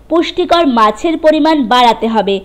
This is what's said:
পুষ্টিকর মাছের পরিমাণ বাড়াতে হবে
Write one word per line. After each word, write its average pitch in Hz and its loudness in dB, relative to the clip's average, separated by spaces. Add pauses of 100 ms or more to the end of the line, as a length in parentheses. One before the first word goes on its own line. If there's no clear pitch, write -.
পুষ্টিকর 339 0 (140)
মাছের 226 0 (100)
পরিমাণ 311 2 (140)
বাড়াতে 240 2
হবে 196 -2